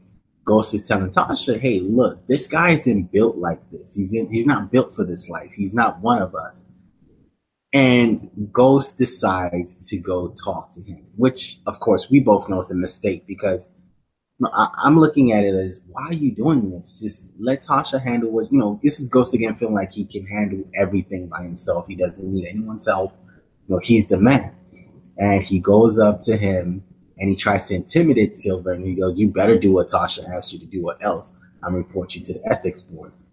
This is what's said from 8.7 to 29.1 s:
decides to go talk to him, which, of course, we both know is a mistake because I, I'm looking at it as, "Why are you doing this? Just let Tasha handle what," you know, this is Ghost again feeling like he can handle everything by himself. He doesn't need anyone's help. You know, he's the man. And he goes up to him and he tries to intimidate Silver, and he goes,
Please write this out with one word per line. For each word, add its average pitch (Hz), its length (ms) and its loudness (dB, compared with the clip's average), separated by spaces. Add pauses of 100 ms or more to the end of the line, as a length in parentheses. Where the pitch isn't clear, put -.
decides 90 920 -2
to 101 100 -6
go 90 340 -4 (120)
talk 85 300 -8
to 87 80 -18
him, 92 220 -18 (120)
which, 127 500 -2
of 104 140 -10
course, 98 300 0
we 135 100 6
both 107 280 2
know 92 120 -2
is - 100 -2
a 95 60 -4
mistake 90 500 -4
because 95 420 -6 (840)
I, 110 140 2 (160)
I'm 147 140 8
looking 147 340 4
at 104 120 4
it 98 100 2
as, 92 340 -4
"Why - 200 -12
are 170 60 -6
you 147 200 -2
doing 120 360 0
this? 87 300 -14
Just - 380 -8
let 127 240 -4
Tasha 139 380 -2
handle 120 300 -2
what," 110 220 -2
you 139 60 4
know, 104 240 0
this 143 180 0
is 131 80 -4
Ghost 127 260 2
again 113 220 0
feeling 107 180 -2
like 98 180 -2
he 104 120 -8
can 98 220 -12
handle 101 360 -4 (120)
everything 95 540 -2
by 82 140 -10
himself. 87 460 -6
He 85 80 -12
doesn't 92 360 -4
need 92 140 -4
anyone's 110 400 -6
help. 98 260 -2 (560)
You 92 60 0
know, 90 80 0
he's 110 260 4
the 95 120 2
man. 120 340 4 (640)
And 98 240 2
he 95 160 -2
goes 107 400 6
up 104 240 4
to 110 140 0
him 92 480 -2 (340)
and 98 120 -2
he 95 60 0
tries 98 320 0
to 101 60 -4
intimidate 113 600 2
Silver, 92 360 -4
and 90 140 -6
he 92 80 -4
goes, 92 240 -2